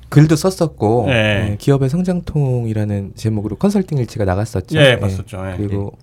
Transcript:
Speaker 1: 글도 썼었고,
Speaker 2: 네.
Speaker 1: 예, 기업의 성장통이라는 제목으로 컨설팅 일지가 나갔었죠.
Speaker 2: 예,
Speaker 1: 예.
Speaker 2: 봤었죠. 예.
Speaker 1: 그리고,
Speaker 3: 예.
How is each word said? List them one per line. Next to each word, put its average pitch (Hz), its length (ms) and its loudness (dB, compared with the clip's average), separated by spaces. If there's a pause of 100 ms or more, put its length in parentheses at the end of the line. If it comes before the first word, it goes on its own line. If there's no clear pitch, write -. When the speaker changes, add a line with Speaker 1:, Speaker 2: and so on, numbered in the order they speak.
Speaker 1:
글도 156 260 6
썼었고, 135 720 0
Speaker 2:
네. 107 440 2
Speaker 1:
예, 104 60 -4
기업의 135 320 2
성장통이라는 123 1300 -2
제목으로 107 400 -2
컨설팅 190 420 0
일지가 107 280 -2
나갔었죠. 98 540 -2
Speaker 2:
예, 139 120 6
Speaker 1:
예. 110 80 2
Speaker 2:
봤었죠. 95 520 -6
예. 92 60 -8
Speaker 1:
그리고, 101 380 -4
Speaker 3:
예. - 80 -20